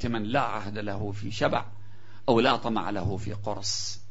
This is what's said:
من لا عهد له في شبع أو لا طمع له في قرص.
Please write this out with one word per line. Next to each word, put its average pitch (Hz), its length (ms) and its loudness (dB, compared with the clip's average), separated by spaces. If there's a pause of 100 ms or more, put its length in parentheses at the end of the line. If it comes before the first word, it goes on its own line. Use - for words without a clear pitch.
من 117 180 0
لا 117 180 2
عهد 104 380 -2
له 104 340 -2
في 104 180 -4
شبع 143 340 2 (640)
أو 113 120 8
لا 123 160 6
طمع 107 340 0
له 98 260 0
في 104 160 -2
قرص. 101 680 -4 (100)